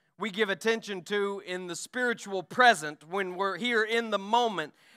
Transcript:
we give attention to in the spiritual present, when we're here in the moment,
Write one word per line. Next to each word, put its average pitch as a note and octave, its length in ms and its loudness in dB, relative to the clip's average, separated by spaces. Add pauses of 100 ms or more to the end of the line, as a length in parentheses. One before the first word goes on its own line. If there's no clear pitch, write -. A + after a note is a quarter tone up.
(180)
we G#3 120 -4
give G3+ 180 0
attention G3+ 540 -2
to G3+ 420 -4
in F3+ 220 -8
the E3+ 100 -8
spiritual A3+ 680 -4
present, D#3 640 4
when F#3 280 -4
we're F#3+ 240 -2
here A3+ 260 2
in A3+ 240 0
the G#3 100 0
moment, G3+ 540 0 (240)